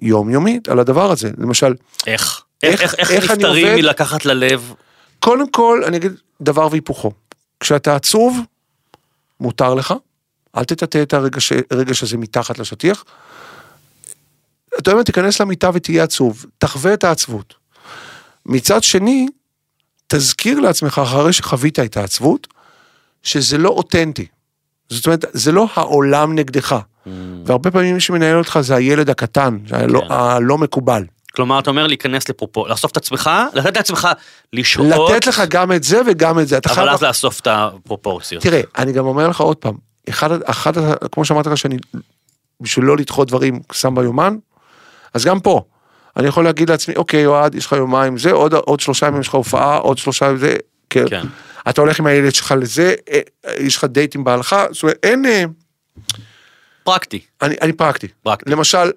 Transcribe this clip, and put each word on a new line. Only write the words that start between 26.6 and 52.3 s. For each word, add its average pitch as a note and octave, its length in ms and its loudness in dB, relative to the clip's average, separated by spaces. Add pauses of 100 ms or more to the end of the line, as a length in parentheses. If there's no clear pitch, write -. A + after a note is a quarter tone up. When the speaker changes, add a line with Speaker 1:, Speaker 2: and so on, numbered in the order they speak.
Speaker 2:
Mm. - 20 -18 (380)
Speaker 1:
והרבה B2+ 240 0
פעמים F3+ 240 2
מי F3+ 60 -2
שמנהל E3 380 2
אותך E3 240 0
זה C3 120 0
הילד C#3 360 2
הקטן, B2 480 -2 (120)
הלא, A#2+ 300 2
Speaker 2:
כן. B2+ 140 -4
Speaker 1:
הלא B2 440 2
מקובל. B2+ 460 0 (300)
Speaker 2:
כלומר, C3 240 0
אתה C3+ 120 -2
אומר D3 160 0
להיכנס C3+ 420 -4
לפרופו-, A2 400 -6
לאסוף - 240 -2
את - 40 -2
עצמך, - 340 -4 (220)
לתת E3+ 240 0
לעצמך F3 320 -2 (440)
לשהות, D3+ 580 2
Speaker 1:
לתת - 160 0
לך A3 220 0
גם F3+ 240 2
את E3+ 100 0
זה D#3+ 240 2
וגם E3 320 2
את D#3 100 0
זה. C3 100 2
אתה - 100 -2
Speaker 2:
אבל B2 60 0
Speaker 1:
חייב F#3 140 2
Speaker 2:
אז C#3+ 140 2
Speaker 1:
לח- D3 60 2
Speaker 2:
לאסוף B2+ 320 -2
את - 100 -4
הפרופורציות. G2 920 -4
Speaker 1:
תראה, E3 180 4 (180)
אני C3 140 -2
גם C3 140 0
אומר C#3+ 220 0
לך F3 120 -2
עוד D#3 160 2
פעם, A2 180 -6 (340)
אחד, D#3 340 -2
אחד, - 300 -2 (400)
כמו D3+ 120 -2
שאמרתי D3+ 240 0
לך, D3+ 100 0
שאני, C3+ 180 -4 (840)
בשביל B2 240 -2
לא C#3+ 120 4
לדחות C#3 320 0
דברים, B2+ 320 0 (120)
שם C3 220 -2
ביומן, B2+ 420 0 (800)
אז A#2 100 -2
גם F#3 160 2
פה, F3 220 2 (540)
אני C3 120 2
יכול E3 160 2
להגיד E3 260 2
לעצמי, - 260 -2
"אוקיי, D3+ 300 2
אוהד, D3 280 4
יש - 120 -8
לך - 60 -2
יומיים, C3 460 0
זה, D3+ 140 2
עוד, D3+ 220 4
עוד D3 260 0
שלושה C#3+ 260 0
ימים C#3+ 140 0
יש C3 80 -6
לך - 60 -12
הופעה, C3+ 420 0
עוד C3+ 220 0
שלושה C#3 280 -2
ימים C3+ 120 0
זה", C3 180 0 (340)
כן. B2 180 2
Speaker 2:
כן. F#2 140 -6 (460)
Speaker 1:
אתה B2+ 120 0
הולך D#3 200 4
עם D#3 60 2
הילד C#3+ 280 4